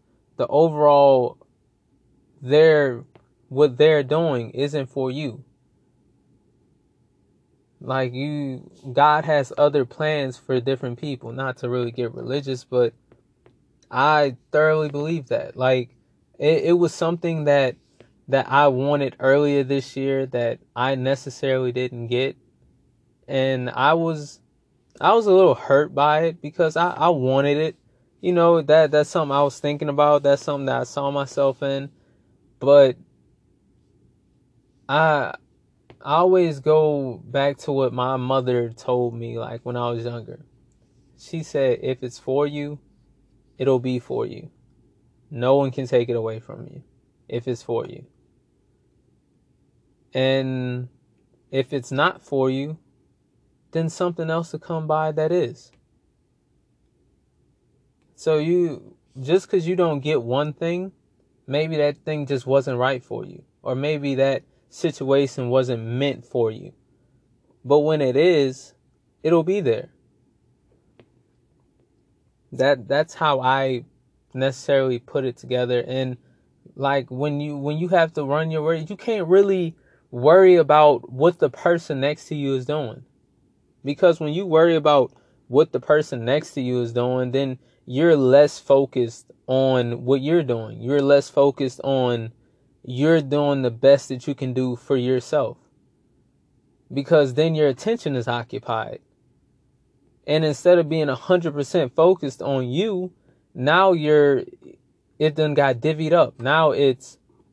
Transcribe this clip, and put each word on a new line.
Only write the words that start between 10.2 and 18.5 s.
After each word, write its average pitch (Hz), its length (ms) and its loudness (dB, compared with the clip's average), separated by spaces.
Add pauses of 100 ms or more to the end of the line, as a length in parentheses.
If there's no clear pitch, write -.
for 131 200 -4
different 123 400 -6
people. 127 340 -10
Not 127 260 -8
to 127 100 -8
really 120 240 -4
get 120 220 -6
religious, 127 500 -8
but 123 300 0 (960)
I 143 460 2 (160)
thoroughly 156 360 2
believe 147 400 -6
that. - 260 -4
Like, 127 400 -2 (440)
it, 156 260 2
it 165 80 2
was 175 220 2
something 165 500 -4
that, 143 320 2 (520)
that 131 220 0